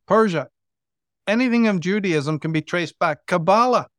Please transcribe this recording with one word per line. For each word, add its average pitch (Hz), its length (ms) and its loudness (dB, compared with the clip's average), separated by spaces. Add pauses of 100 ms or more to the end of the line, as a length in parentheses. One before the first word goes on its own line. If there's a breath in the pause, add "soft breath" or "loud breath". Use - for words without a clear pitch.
Persia. 185 440 2 (760)
Anything 233 420 0
of 196 120 0
Judaism 160 580 -2
can 160 140 -6
be 156 100 -2
traced 170 380 -6
back. 160 260 -4
Kabbalah 190 640 2 (120)